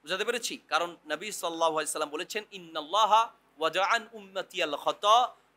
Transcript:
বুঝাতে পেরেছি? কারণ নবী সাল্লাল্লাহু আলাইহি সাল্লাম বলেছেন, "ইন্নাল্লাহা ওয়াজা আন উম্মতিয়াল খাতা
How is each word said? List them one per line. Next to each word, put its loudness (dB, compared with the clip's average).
বুঝাতে -4
পেরেছি? -4
কারণ -2
নবী -6
সাল্লাল্লাহু 0
আলাইহি -2
সাল্লাম -4
বলেছেন, -8
"ইন্নাল্লাহা 2
ওয়াজা 0
আন 0
উম্মতিয়াল -6
খাতা 4